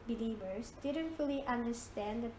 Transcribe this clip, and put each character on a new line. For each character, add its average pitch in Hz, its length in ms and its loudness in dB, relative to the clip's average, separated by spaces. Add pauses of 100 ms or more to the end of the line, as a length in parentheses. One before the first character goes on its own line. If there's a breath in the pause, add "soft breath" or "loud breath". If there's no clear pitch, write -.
(140)
believers 214 600 -2 (100)
didn't 320 320 2
fully 277 300 2
understand 233 760 0
the 233 180 0